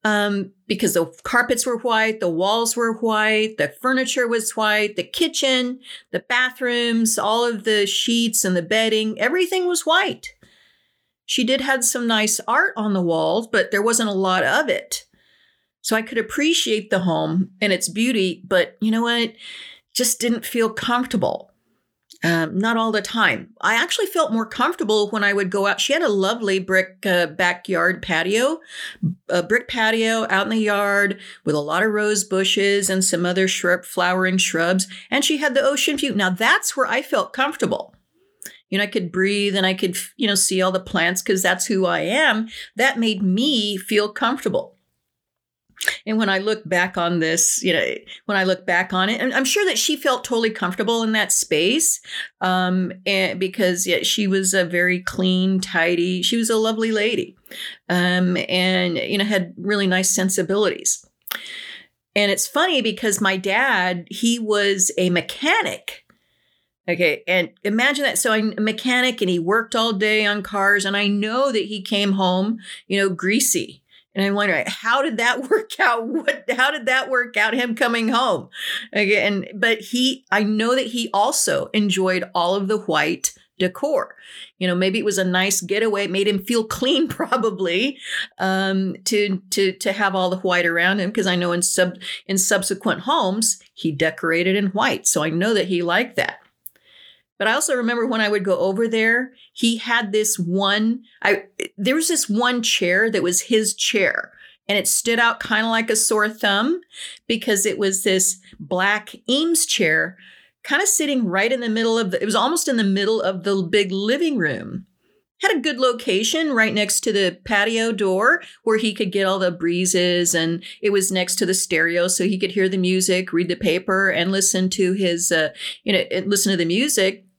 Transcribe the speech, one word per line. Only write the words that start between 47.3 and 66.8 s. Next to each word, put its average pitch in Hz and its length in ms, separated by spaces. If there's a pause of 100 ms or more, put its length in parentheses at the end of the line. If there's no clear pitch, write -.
you 180 100
know, 90 220 (320)
when 202 100
I 190 80
look 185 200
back 180 280
on 185 160
it, 233 120
and 254 140
I'm 262 100
sure 403 220
that 330 120
she 302 180
felt 269 280
totally 226 260
comfortable 220 520
in 220 100
that 214 200
space, 185 680 (400)
um, 185 520 (140)
and 190 320
because, 185 480
yeah, 175 160
she 208 240
was 190 280
a 185 100
very 180 360
clean, 185 600
tidy, 175 600
she 233 140
was 226 140
a 220 60
lovely 220 360
lady, 214 440 (520)
um, 180 480 (120)
and, 180 480
you - 220
know, 196 60
had 190 320
really 202 300
nice 185 240
sensibilities. 190 920 (1120)
And 202 140
it's 196 160
funny 320 340
because 220 400
my 190 160
dad, 190 720
he 233 300
was 202 580
a 180 140
mechanic. - 960 (840)